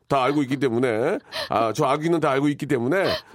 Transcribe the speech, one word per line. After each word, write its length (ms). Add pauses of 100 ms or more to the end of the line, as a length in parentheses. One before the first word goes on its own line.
다 160
알고 180
있기 160
때문에, 600 (320)
아, 240
저 100
아기는 360
다 100
알고 180
있기 180
때문에, 380 (300)